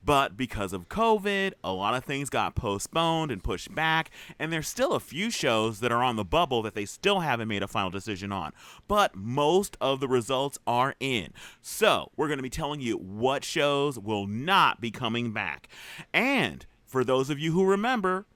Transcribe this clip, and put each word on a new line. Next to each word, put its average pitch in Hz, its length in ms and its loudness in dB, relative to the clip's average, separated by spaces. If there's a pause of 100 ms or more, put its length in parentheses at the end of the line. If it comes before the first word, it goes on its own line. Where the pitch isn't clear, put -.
But 139 320 4
because 104 380 -4
of 90 160 -8
covid, 202 640 2 (100)
a 180 80 -2
lot 104 220 0
of 127 100 -2
things 139 280 -4
got 104 240 -2
postponed 160 760 0
and 101 140 -6
pushed 95 320 -6
back, 160 340 0 (300)
and 156 120 -4
there's 160 160 -4
still 254 260 0
a 139 60 0
few 185 300 -4
shows 113 520 2
that 120 100 2
are 120 120 4
on 123 120 2
the 107 100 -2
bubble 131 380 2
that 107 100 -4
they 104 120 -4
still 196 340 0
haven't 120 280 -2
made 101 140 -2
a 98 60 -2
final 98 240 -2
decision 98 400 -6
on. 85 200 -6 (360)
But 202 280 2
most 147 640 2
of 135 200 0
the 139 80 -2
results 127 580 0
are 123 340 0
in. 117 340 -2 (280)
So 143 540 2
we're 151 140 0
gonna 139 120 -2
be 131 80 -6
telling 147 320 -6
you 113 160 -2
what 110 460 0
shows 143 560 2
will 101 260 -2
not 139 560 4
be 117 80 -4
coming 117 440 -2
back. 95 340 -6 (440)
And 180 540 0 (200)
for 127 180 0
those 131 260 2
of 147 80 -2
you 160 140 -2
who 185 140 4
remember 196 600 0 (100)